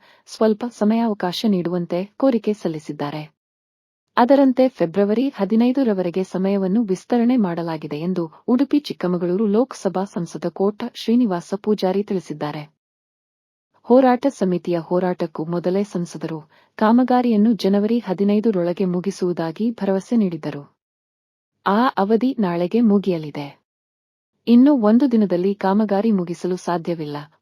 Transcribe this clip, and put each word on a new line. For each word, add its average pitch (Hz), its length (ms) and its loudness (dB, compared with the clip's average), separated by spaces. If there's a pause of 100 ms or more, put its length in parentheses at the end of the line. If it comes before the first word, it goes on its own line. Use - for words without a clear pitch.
(260)
ಸ್ವಲ್ಪ 220 380 0 (140)
ಸಮಯಾವಕಾಶ 208 720 -2
ನೀಡುವಂತೆ 175 680 -2
ಕೋರಿಕೆ 233 360 0
ಸಲ್ಲಿಸಿದ್ದಾರೆ. 151 880 -8 (760)
ಅದರಂತೆ 262 520 4
ಫೆಬ್ರವರಿ 202 600 0
ಹದಿನೈದರವರೆಗೆ 208 960 0
ಸಮಯವನ್ನು 190 580 0
ವಿಸ್ತರಣೆ 233 540 0
ಮಾಡಲಾಗಿದೆ 165 640 -4
ಎಂದು 170 300 -4 (180)
ಉಡುಪಿ 269 300 2
ಚಿಕ್ಕಮಗಳೂರು 180 680 -2
ಲೋಕಸಭಾ 202 580 -2
ಸಂಸದ - 440 -10
ಕೋಟ 202 340 -4 (120)
ಶ್ರೀನಿವಾಸ 214 600 -2
ಪೂಜಾರಿ 196 460 -2
ತಿಳಿಸಿದ್ದಾರೆ. 151 680 -8 (1120)
ಹೋರಾಟ 247 460 4
ಸಮಿತಿಯ 180 500 -2
ಹೋರಾಟಕ್ಕೂ 180 680 -4
ಮೊದಲೇ 180 400 -2
ಸಂಸದರು 165 560 -8 (340)
ಕಾಮಗಾರಿಯನ್ನು 240 800 2
ಜನವರಿ 202 460 0
ಹದಿನೈದರೊಳಗೆ 196 840 0
ಮುಗಿಸುವುದಾಗಿ 180 840 -2
ಭರವಸೆ 196 460 -2
ನೀಡಿದ್ದರು. 151 600 -4 (880)
ಆ 214 200 2
ಅವಧಿ 220 520 0
ನಾಳೆಗೆ 175 420 0
ಮುಗಿಯಲಿದೆ. 175 800 0 (840)
ಇನ್ನು 254 280 6
ಒಂದು 240 380 4
ದಿನದಲ್ಲಿ 196 420 2
ಕಾಮಗಾರಿ 202 580 0
ಮುಗಿಸಲು 180 440 -2
ಸಾಧ್ಯವಿಲ್ಲ. 165 600 -6 (260)